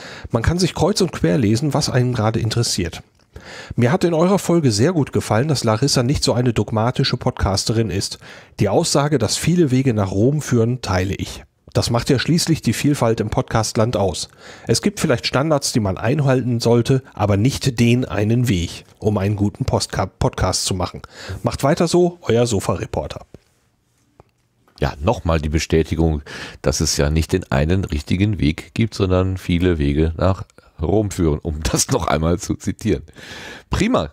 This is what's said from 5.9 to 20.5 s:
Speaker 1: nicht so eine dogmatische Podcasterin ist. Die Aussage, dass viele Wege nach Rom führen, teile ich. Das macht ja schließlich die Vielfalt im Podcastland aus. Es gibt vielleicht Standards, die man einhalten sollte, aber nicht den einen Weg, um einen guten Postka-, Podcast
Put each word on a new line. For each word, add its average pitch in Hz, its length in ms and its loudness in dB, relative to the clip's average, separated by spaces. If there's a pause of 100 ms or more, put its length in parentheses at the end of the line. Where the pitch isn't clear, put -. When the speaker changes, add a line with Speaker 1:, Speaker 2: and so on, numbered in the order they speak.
Speaker 1:
nicht 127 220 0
so 131 100 2
eine 123 200 2
dogmatische 117 640 0
Podcasterin 110 720 -2
ist. - 300 -6 (400)
Die 101 100 2
Aussage, 151 480 2
dass 110 200 -2
viele 165 320 2
Wege 127 240 2
nach 98 180 0
Rom 127 300 2
führen, 120 400 0
teile 92 340 -2
ich. - 280 -10 (300)
Das - 160 0
macht 117 200 0
ja 131 100 4
schließlich 160 420 0
die 117 120 0
Vielfalt 123 460 0
im 110 120 -2
Podcastland 117 680 0
aus. 95 320 -2 (380)
Es 117 140 2
gibt - 180 -2
vielleicht 139 260 0
Standards, 147 480 0
die 117 80 2
man 95 160 -2
einhalten 127 600 0
sollte, 120 420 2 (120)
aber 101 220 0
nicht 120 440 0
den 120 260 4
einen 113 420 0
Weg, 87 380 -2 (140)
um 104 180 0
einen 101 180 0
guten 101 300 -2
Postka-, - 400 -2
Podcast - 600 -2